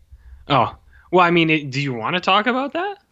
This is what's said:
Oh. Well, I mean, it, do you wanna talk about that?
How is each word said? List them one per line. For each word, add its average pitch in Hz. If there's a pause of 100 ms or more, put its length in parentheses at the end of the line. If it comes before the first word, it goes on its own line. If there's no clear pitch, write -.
(480)
Oh. 123 (340)
Well, 180
I 175
mean, 170
it, 151
do 127
you 139
wanna 120
talk 202
about 254
that? 381 (140)